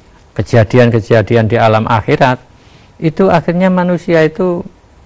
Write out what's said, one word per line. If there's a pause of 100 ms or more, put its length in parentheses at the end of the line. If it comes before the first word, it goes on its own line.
(380)
kejadian-kejadian
di
alam
akhirat, (640)
itu
akhirnya
manusia
itu, (440)